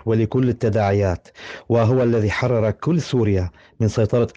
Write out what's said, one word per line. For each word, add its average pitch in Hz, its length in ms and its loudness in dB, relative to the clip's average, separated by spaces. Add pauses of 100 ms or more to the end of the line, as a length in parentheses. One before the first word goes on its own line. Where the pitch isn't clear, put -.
ولكل 113 420 0
التداعيات، 101 800 0 (400)
وهو 117 340 2
الذي 117 280 0
حرر 113 400 0
كل 156 300 -2
سوريا 101 500 0 (300)
من 113 80 2
سيطرة 113 480 0